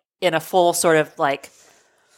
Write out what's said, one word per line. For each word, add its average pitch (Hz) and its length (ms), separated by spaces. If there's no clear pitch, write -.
in 175 120
a 160 80
full 175 320
sort 170 260
of, 151 200
like, 143 320